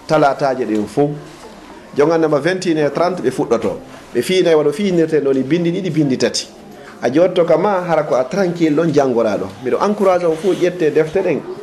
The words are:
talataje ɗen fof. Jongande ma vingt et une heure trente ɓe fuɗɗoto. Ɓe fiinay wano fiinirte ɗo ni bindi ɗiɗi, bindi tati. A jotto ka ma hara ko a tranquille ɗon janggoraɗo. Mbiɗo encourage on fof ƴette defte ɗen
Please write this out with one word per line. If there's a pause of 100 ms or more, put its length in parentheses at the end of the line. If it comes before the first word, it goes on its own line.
talataje
ɗen
fof. (840)
Jongande
ma
vingt
et
une
heure
trente
ɓe
fuɗɗoto. (360)
Ɓe
fiinay
wano
fiinirte
ɗo
ni
bindi
ɗiɗi,
bindi
tati. (540)
A
jotto
ka
ma
hara
ko
a
tranquille
ɗon
janggoraɗo. (160)
Mbiɗo
encourage
on
fof
ƴette
defte
ɗen (220)